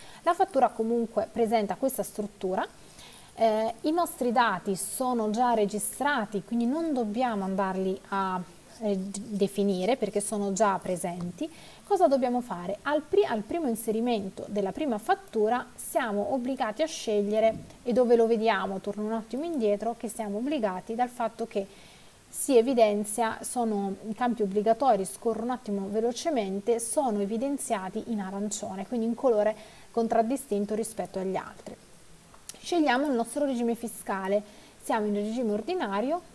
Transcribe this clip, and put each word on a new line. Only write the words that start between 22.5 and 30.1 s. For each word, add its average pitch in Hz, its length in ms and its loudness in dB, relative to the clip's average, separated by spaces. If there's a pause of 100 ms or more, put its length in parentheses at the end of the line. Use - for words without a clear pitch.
evidenzia, 220 840 4
sono 208 540 -2 (140)
i 220 40 -4
campi 240 280 0
obbligatori, 208 640 4
scorro 220 380 -2
un 240 60 -2
attimo 202 380 -4
velocemente, 220 920 0
sono 233 400 0
evidenziati 220 840 -2
in 226 120 -2
arancione, 196 640 -6
quindi 226 200 -2
in 233 100 0
colore 214 400 4 (360)
contraddistinto 226 840 0